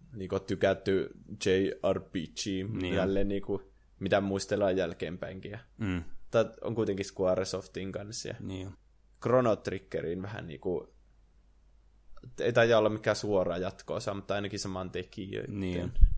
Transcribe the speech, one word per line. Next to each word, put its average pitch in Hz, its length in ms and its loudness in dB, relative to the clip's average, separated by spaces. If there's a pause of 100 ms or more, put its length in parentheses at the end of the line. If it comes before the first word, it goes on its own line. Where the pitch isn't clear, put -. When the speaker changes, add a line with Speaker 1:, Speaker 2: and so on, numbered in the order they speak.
(120)
Speaker 1:
niinku 95 280 -4
tykätty 95 680 2 (340)
J 98 60 4 (420)
R 95 80 0
P - 120 -18
G, 95 680 -4
Speaker 2:
Niin. 90 140 -2
Speaker 1:
jälleen 98 340 2
niinku, 98 340 -4 (380)
mitä 98 200 4
muistellaan 98 560 0
jälkeenpäinkin. 90 760 -6
Ja 101 80 -12 (200)
Speaker 2:
Mm. 92 240 -2 (280)
Speaker 1:
tää 113 140 4 (160)
on 110 140 -6
kuitenkin 101 320 0
Squaresoftin 92 840 -2
kanssa. 104 360 -10
Ja - 120 -8
Speaker 2:
Niin. 95 320 -8 (500)
Speaker 1:
Chrono 120 340 4
Triggerin 90 640 -6
vähän 101 240 -10
niinku, 82 480 -6 (1500)
ei 117 120 0
taida 117 260 6
olla 107 100 4
mikään 107 280 0
suora 90 420 0
jatko-osa, 95 560 -6
mutta 98 200 -4
ainakin 101 240 -4
saman 92 320 -6
tekijöiden. 98 680 -8
Speaker 2:
Niin. 90 320 -2 (240)